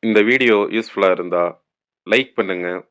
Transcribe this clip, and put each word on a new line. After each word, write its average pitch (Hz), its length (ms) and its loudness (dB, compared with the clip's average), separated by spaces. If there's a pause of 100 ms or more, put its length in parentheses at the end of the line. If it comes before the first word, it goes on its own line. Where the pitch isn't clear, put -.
இந்த 107 140 4 (100)
வீடியோ 123 260 4 (200)
யூஸ்ஃபுல்லா 98 420 0
இருந்தா 87 260 -2 (600)
லைக் 127 320 -2
பண்ணுங்க. 92 320 -4 (200)